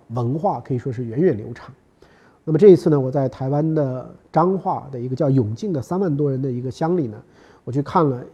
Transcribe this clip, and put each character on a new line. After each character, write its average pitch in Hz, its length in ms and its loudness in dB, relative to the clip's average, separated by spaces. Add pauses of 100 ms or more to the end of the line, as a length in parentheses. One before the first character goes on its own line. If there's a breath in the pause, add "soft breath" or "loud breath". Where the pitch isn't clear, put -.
文 120 280 -2
化 160 220 -2
可 135 140 -6
以 127 40 0
说 127 140 -6
是 120 140 -6
源 113 140 -6
远 160 180 2
流 113 160 -10
长。 - 200 -20 (720 soft breath)
那 160 80 -4
么 156 80 2
这 202 100 10
一 180 60 12
次 - 140 2
呢， 147 100 4
我 131 120 -2
在 135 180 0
台 131 200 -8
湾 151 240 0
的 131 360 -4 (220)
彰 180 260 2
化 170 340 -4
的 131 80 -10
一 123 80 -6
个 127 80 -6
叫 143 140 2
永 123 260 2
靖 208 160 -6
的 143 100 -4
三 175 180 -4
万 180 160 0
多 143 140 0
人 131 120 -4
的 135 100 -4
一 123 100 -6
个 127 80 -6
乡 165 280 -2
里 143 100 0
呢， 110 100 -10 (460 soft breath)
我 - 80 -10
去 139 100 -2
看 156 280 2
了 123 120 -4 (120)